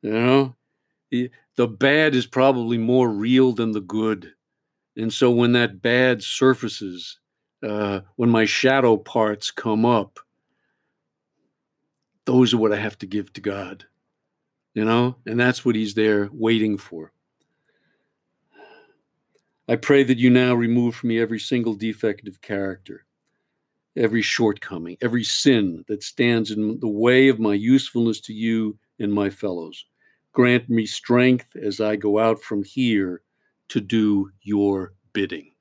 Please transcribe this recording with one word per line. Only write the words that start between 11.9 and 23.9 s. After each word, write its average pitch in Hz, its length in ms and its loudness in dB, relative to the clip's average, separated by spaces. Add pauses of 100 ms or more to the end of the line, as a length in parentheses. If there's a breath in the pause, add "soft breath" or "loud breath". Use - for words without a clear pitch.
those 127 280 4
are 120 40 2
what 107 140 2
I 104 40 -2
have 104 220 -8
to 101 80 -16
give 98 260 -8
to - 80 -18
God, 98 460 -10 (880)
you 110 100 -2
know, 120 320 0 (100)
and 113 120 -6
that's 123 260 0
what 120 100 2
he's 107 200 -4
there 107 380 0
waiting 110 460 0
for. 80 340 -16 (2500 soft breath)
I 117 80 0
pray 139 280 4
that 123 140 0
you 123 120 6
now 127 240 4
remove 117 420 0
from 123 120 -6
me 113 120 0
every 113 180 -2
single 117 360 -2
defect 107 540 -6
of 95 120 -18
character, 98 680 -10 (920)